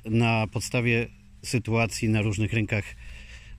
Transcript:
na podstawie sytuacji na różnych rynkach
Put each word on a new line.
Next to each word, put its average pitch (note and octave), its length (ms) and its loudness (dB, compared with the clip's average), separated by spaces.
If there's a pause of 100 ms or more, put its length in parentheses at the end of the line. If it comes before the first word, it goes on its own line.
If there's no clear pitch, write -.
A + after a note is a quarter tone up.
na A2+ 460 4
podstawie A#2 560 0 (360)
sytuacji A2+ 680 0
na G#2+ 120 4
różnych G#2+ 320 0
rynkach A2 420 -2 (640)